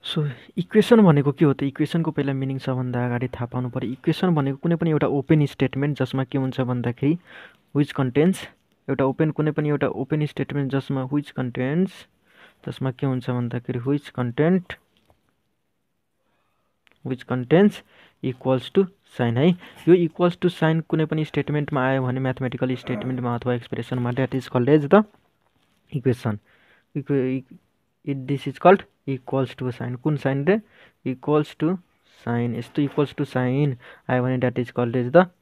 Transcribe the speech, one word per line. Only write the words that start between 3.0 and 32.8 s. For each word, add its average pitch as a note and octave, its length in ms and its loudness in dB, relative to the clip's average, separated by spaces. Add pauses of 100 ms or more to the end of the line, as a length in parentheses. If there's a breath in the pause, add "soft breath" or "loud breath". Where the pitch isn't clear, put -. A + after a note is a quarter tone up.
अगाडि A#2+ 220 -2
थाहा B2 240 -6
पाउनु B2+ 220 -4
पऱ्यो। B2 180 -6
इक्वेसन E3 420 0
भनेको C3+ 300 0
कुनै E3 160 2
पनि E3+ 100 0
एउटा D3 160 2 (120)
ओपन D3+ 340 4
स्टेटमेन्ट C3+ 460 -2
जसमा C3+ 340 -2
के C#3 60 -2
हुन्छ C3 220 -4 (100)
भन्दाखेरि B2 480 -2 (580 loud breath)
which C#3+ 220 0
contains, C#3+ 420 2 (480)
एउटा C3+ 160 0
ओपन, D3 320 0
कुनै D3+ 220 0
पनि D3+ 100 -2
एउटा C#3+ 200 0 (160)
ओपन D3+ 280 -2
स्टेटमेन्ट C3+ 400 -4
जसमा C3+ 400 -2
which D3 280 -4
contains, C3 600 -2 (680 soft breath)
जसमा C3 300 -4
के C#3+ 100 -4
हुन्छ B2+ 240 -4
भन्दाखेरि B2 600 -4
which C#3+ 260 -2
content, D3 600 0 (2250)
which C3 300 -8
contains D#3 500 4 (480 soft breath)
equals B2+ 480 -2
to F#3+ 80 2 (320)
sign A#2+ 240 2
है। F3 40 6 (400 loud breath)
यो E3+ 60 10 (140)
equals F3 380 -2
to F3 120 0
sign D#3+ 300 2
कुनै D#3+ 240 -2
पनि D#3 120 -2 (120)
स्टेटमेन्टमा C#3+ 520 0
आयो C3 200 0
भने B2+ 120 -2 (120)
म्याथमेटिकल B2+ 420 -4 (140)
स्टेटमेन्टमा B2 460 -4
अथवा B2 200 -2
एक्सप्रेसनमा B2 680 -4
that C3 220 -2
is - 120 -18
called C3 260 4
as C#3+ 140 2
the G#3+ 120 8 (840)
equation। A#2+ 540 -2 (480 soft breath)
Equa-, C3+ 480 -2 (640)
it, C#3 220 -6
this C#3 200 -4
is C3+ 120 -8
called F#3+ 260 6 (220)
equals C3 500 -4
to B2+ 160 -6
sign। B2 320 -10
कुन D3+ 200 0
साइन C#3 240 0
रे? G#3+ 120 4 (500 soft breath)
Equals D3 520 -2
to F3 140 0 (480)
sign। A#2+ 320 -2
यस्तो A#2+ 260 -4